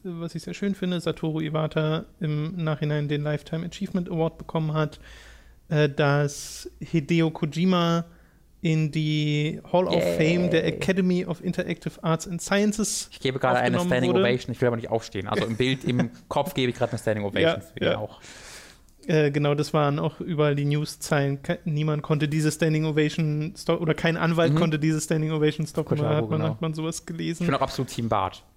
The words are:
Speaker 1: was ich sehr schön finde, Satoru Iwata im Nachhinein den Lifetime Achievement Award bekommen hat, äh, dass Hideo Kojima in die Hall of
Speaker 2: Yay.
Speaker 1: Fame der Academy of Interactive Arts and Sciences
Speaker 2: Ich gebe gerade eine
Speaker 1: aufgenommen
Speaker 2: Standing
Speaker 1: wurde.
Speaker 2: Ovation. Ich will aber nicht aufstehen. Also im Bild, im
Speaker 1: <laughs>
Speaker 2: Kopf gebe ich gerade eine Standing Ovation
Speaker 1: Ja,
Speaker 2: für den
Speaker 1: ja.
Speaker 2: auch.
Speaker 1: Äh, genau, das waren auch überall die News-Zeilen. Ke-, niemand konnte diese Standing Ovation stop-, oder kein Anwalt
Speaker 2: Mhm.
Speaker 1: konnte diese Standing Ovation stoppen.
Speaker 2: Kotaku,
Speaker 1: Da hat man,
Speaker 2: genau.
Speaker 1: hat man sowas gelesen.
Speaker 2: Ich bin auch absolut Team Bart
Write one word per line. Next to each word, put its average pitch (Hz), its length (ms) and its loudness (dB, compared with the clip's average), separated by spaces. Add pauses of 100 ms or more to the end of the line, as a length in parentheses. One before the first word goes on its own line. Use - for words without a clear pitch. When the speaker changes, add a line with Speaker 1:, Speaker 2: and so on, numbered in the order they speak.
Speaker 1:
was 170 320 -8
ich 160 80 -10
sehr 175 100 -10
schön 202 220 -2
finde, 180 260 -2
Satoru 160 400 -2
Iwata 156 640 0 (140)
im 156 440 -2
Nachhinein 151 440 0
den 147 160 -2
Lifetime 151 420 -4
Achievement 180 440 -4
Award 165 280 -2
bekommen 160 380 -4
hat, 156 240 0 (680)
äh, 151 200 4
dass 143 800 0 (100)
Hideo 165 520 2
Kojima 170 760 2 (560)
in 160 300 2
die 151 680 0 (100)
Hall 185 160 4
of 175 160 2
Speaker 2:
Yay. 170 340 2
Speaker 1:
Fame 175 120 2
der 165 180 2
Academy 180 580 0
of 175 160 -6
Interactive - 520 -4 (100)
Arts 160 240 0
and 175 140 -8
Sciences 208 680 0
Speaker 2:
Ich - 120 -20
gebe 131 180 -2
gerade 123 200 2
eine 120 180 2
Speaker 1:
aufgenommen - 120 0
Speaker 2:
Standing 123 220 2
Speaker 1:
wurde. - 80 4
Speaker 2:
Ovation. 123 320 0
Ich 117 80 -6
will 123 80 4
aber 120 80 2
nicht 113 140 -6
aufstehen. 107 400 -4
Also 107 160 0
im 113 100 -2
Bild, 131 300 0
im 123 240 0 (100)
Speaker 1:
<laughs> - 80 -20
Speaker 2:
Kopf - 280 -2
gebe 127 140 2
ich 120 80 -2
gerade 120 140 0
eine 117 80 -4
Standing 107 240 -2
Ovation 104 320 2
Speaker 1:
Ja, - 60 -6
Speaker 2:
für - 180 -14
den - 120 0
Speaker 1:
ja. - 60 -2
Speaker 2:
auch. - 220 -10 (880)
Speaker 1:
Äh, 151 240 4
genau, 147 240 2
das 147 180 -2
waren 147 240 2
auch 160 220 -4
überall 147 360 0
die 143 100 0
News-Zeilen. 143 760 0
Ke-, - 220 -4
niemand 151 400 0
konnte 151 240 0
diese 151 240 2
Standing 156 320 2
Ovation 151 720 0
stop-, 170 240 0
oder 160 140 2
kein 165 240 0
Anwalt 165 340 4
Speaker 2:
Mhm. 156 60 4
Speaker 1:
konnte 160 200 2
diese 156 220 2
Standing 156 320 0
Ovation 151 340 2
stoppen. 156 320 -2
Speaker 2:
Kotaku, 147 120 2
Speaker 1:
Da 151 80 2
hat 113 120 0
man, 156 120 0
Speaker 2:
genau. - 100 0
Speaker 1:
hat 110 100 -6
man 160 120 -2
sowas 160 320 -6
gelesen. 165 380 -4
Speaker 2:
Ich 170 40 0
bin 139 80 4
auch 127 60 2
absolut 131 280 -2
Team 113 200 -2
Bart 98 340 0 (140)